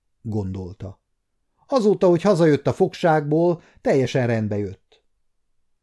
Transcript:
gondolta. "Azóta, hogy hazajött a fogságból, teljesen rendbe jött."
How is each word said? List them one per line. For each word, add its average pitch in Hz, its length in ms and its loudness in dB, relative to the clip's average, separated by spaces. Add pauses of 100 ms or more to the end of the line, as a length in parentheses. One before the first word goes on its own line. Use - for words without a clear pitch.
(200)
gondolta. 95 800 -10 (680)
"Azóta, 202 400 2
hogy 170 140 4
hazajött 160 460 2
a 127 60 0
fogságból, 160 880 0 (200)
teljesen 135 460 0
rendbe 110 300 -2
jött." - 460 -10 (800)